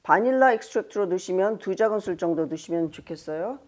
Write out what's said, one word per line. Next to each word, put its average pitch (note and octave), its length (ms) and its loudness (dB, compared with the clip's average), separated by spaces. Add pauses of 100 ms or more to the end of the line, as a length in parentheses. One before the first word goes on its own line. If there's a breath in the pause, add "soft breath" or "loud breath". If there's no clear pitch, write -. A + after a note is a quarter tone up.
바닐라 B3+ 520 4
익스트랙트로 G#3 520 -2
넣으시면 F#3 540 0
두 F#3+ 160 -4
작은술 G#3 420 0
정도 D#3+ 300 0
넣으시면 D#3+ 440 -4
좋겠어요. E3 760 -10